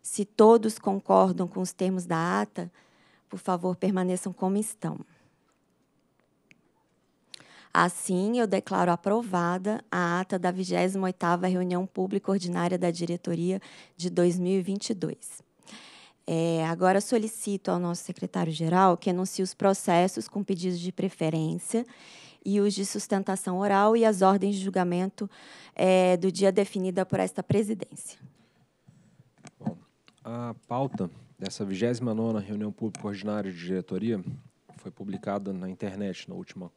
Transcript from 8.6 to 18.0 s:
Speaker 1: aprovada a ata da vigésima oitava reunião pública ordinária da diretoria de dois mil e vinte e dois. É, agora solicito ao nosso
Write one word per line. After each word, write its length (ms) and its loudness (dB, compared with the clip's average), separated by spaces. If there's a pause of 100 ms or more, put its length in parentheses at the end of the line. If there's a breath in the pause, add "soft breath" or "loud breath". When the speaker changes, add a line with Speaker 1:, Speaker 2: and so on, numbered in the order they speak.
Speaker 1:
aprovada 1000 0
a 300 0
ata 180 -4
da 100 0
vigésima 560 -2
oitava 400 0
reunião 400 0
pública 460 -2
ordinária 460 0
da 120 0
diretoria 720 -4 (340 loud breath)
de 140 -4
dois 300 2
mil 200 2
e 20 0
vinte 280 -6
e 40 -2
dois. 500 -8 (800 loud breath)
É, 400 0
agora 340 4
solicito 680 -2
ao 100 2
nosso 240 -2